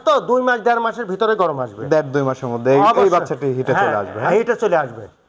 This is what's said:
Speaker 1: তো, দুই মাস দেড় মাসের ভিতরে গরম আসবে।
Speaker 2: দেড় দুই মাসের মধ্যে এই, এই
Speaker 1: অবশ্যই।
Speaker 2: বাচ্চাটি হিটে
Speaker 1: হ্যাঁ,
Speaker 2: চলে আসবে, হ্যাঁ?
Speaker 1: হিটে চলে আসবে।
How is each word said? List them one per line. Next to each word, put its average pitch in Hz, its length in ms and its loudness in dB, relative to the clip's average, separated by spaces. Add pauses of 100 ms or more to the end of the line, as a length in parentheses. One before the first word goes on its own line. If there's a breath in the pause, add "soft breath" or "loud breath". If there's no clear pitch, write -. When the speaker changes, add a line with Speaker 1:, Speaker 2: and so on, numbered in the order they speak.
Speaker 1:
তো, 277 140 2
দুই 233 220 0
মাস 247 180 0
দেড় 233 200 2
মাসের 226 260 -4
ভিতরে 214 300 0
গরম 165 240 0
আসবে। 110 260 -8
Speaker 2:
দেড় 151 220 2
দুই 139 140 -2
মাসের 131 280 -2
মধ্যে 117 220 0
এই, 139 60 6
এই 143 60 4
Speaker 1:
অবশ্যই। 202 260 4
Speaker 2:
বাচ্চাটি 156 380 -2 (100)
হিটে 131 160 -2
Speaker 1:
হ্যাঁ, 196 120 2
Speaker 2:
চলে 156 100 0
আসবে, 104 260 -6
হ্যাঁ? 156 160 0
Speaker 1:
হিটে 233 180 0
চলে 202 220 0
আসবে। 113 300 -6 (220)